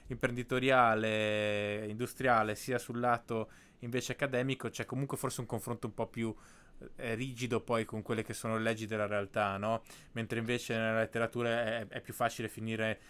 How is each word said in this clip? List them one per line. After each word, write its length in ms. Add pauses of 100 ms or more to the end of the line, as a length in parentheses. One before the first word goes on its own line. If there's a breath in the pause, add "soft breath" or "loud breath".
imprenditoriale, 1800
industriale, 680
sia 220
sul 220
lato 500 (300 soft breath)
invece 340
accademico, 560
c'è 160
comunque 320
forse 240
un 60
confronto 400
un 60
po' 140
più, 260 (600 soft breath)
eh, 200
rigido 460
poi 240
con 160
quelle 220
che 100
sono 240
le 60
leggi 220
della 220
realtà, 500
no? 260 (300 soft breath)
Mentre 260
invece 360
nella 240
letteratura 500
è, 380
è 140
più 120
facile 340
finire 520 (100 soft breath)